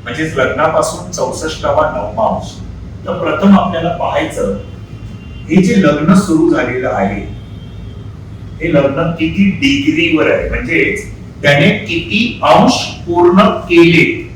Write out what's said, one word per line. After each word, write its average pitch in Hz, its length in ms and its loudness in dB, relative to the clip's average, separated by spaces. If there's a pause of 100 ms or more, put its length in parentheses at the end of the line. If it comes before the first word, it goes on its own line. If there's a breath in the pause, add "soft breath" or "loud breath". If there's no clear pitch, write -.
म्हणजेच 160 340 -6
लग्नापासून - 720 0
चौसष्टावा 131 800 -2
नवमांश, - 600 -4 (540)
तर 180 140 -6
प्रथम 170 400 4
आपल्याला 170 380 -2
पाहायचं - 560 -2 (960)
हे 175 140 6
जे 190 180 4
लग्न 156 340 4
सुरू - 340 4
झालेलं 123 400 0
आहे, - 300 -2 (1400)
हे 170 120 -2
लग्न 165 360 2 (100)
किती 190 300 2 (100)
डिग्रीवर 156 720 2
आहे, - 180 0
म्हणजेच - 560 -2 (360)
त्याने 147 280 4 (160)
किती 202 580 -2
अंश - 300 6 (320)
पूर्ण 202 420 4 (220)
केले. 165 360 6 (300)